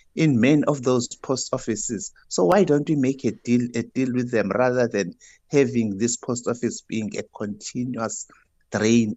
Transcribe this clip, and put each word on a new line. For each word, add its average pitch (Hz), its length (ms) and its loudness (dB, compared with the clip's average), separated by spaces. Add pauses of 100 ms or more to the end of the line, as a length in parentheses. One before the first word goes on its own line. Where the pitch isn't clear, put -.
(140)
in 151 240 4
many 139 260 4
of 143 180 0
those 123 260 2 (140)
post - 320 -4
offices. 110 580 -6 (160)
So - 160 0
why 180 200 4
don't 147 220 2
we 160 100 0
make 135 280 0
a 110 80 0
deal, 120 420 0
a 117 100 -2
deal 127 280 -4
with 123 180 -2
them 101 200 0
rather 123 360 2
than 98 280 -2 (360)
having 117 460 2
this 117 220 0
post 120 280 -6
office 120 360 -4
being 107 340 -6
a 104 60 -6 (120)
continuous 113 920 -6 (440)
drain 110 460 4